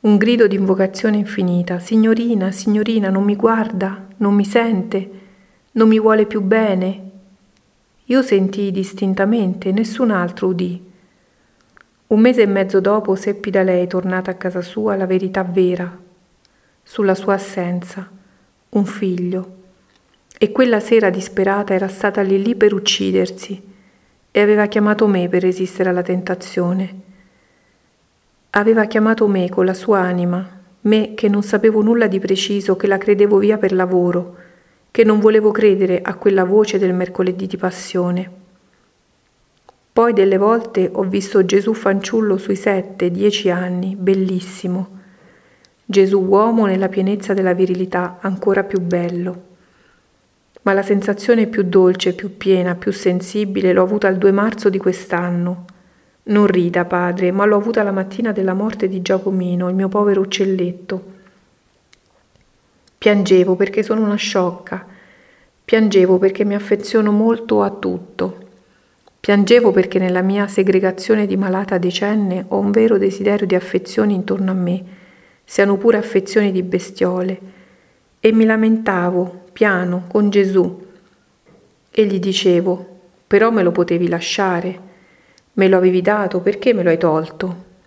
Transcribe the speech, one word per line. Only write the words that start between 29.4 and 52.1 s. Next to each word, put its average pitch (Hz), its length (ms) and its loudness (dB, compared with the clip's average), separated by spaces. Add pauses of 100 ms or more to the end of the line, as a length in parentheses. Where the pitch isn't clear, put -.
con 185 160 0
la 190 80 0
sua 196 240 0
anima, 180 600 -2 (220)
me 214 320 0
che - 160 -2
non 202 140 2
sapevo 214 400 2
nulla 226 240 2
di 190 120 0
preciso, 196 560 -2
che 190 120 -4
la 196 100 2
credevo 202 400 4
via 202 220 2
per 190 160 0
lavoro, 180 640 0 (540)
che 233 140 4
non 214 160 4
volevo 214 300 4
credere 196 500 2
a 180 140 -6
quella 190 300 2
voce 208 340 2
del 185 160 0
mercoledì 185 520 -4
di 185 120 -8
passione. 180 720 -4 (1600)
Poi 233 220 2
delle 190 240 4
volte 214 520 0
ho 190 120 -4
visto 190 420 0
Gesù 202 300 0
fanciullo 202 640 0
sui 196 180 -4
sette, 190 540 -2
dieci 202 400 0
anni, 180 460 -4
bellissimo. 190 1040 -2 (840)
Gesù 196 380 2
uomo 214 420 2
nella 190 240 0
pienezza 196 460 -2
della 190 180 0
virilità, 180 680 -2
ancora 196 440 0
più 196 160 -4
bello. 175 600 -4 (1200)
Ma 196 100 0
la 196 100 2
sensazione 202 640 0
più 208 160 -2
dolce, 185 500 2